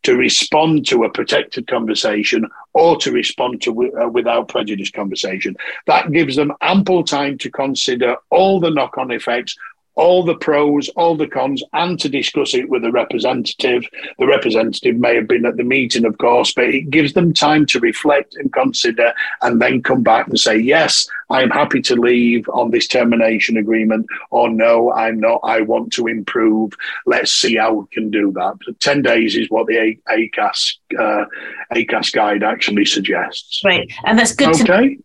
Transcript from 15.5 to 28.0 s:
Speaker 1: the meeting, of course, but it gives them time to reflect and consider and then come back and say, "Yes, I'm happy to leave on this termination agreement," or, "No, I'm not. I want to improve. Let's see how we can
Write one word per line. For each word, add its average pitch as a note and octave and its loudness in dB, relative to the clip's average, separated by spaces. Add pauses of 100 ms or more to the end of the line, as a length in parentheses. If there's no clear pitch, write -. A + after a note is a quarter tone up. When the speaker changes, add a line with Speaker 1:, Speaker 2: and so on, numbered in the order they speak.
Speaker 1:
the B2 -2
meeting, B2 0
of G#2+ -2
course, A#2+ 2
but B2 2
it C3+ -2
gives D3 2
them E3+ 4
time D3+ 4
to B2+ 0
reflect C3 0
and C#3 -4
consider A#2+ 0 (300)
and A#2+ 2
then B2+ 0
come C3 0
back A2+ 2
and - -2
say, A2 2
"Yes, C#3 2 (220)
I'm C3 0
happy C#3+ 0
to B2+ 0
leave A#2+ 2
on A#2 0
this A2+ 2
termination A#2 2
agreement," A2 0 (240)
or, A#2+ 2
"No, A#2 2
I'm A2+ -2
not. A2+ 2
I A2+ 0
want A2+ -2
to A#2 -2
improve. A2 0 (320)
Let's B2 0
see A#2 0
how A2 2
we G2+ -6
can A2 -4